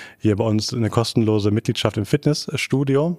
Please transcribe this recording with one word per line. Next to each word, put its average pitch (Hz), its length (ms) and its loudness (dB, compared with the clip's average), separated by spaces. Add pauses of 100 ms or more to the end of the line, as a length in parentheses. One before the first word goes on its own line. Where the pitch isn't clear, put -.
(200)
hier 107 160 2
bei 107 80 0
uns 107 300 0
eine 117 160 0
kostenlose 107 640 2
Mitgliedschaft 110 460 0
im 104 80 -2
Fitnessstudio. 143 1120 0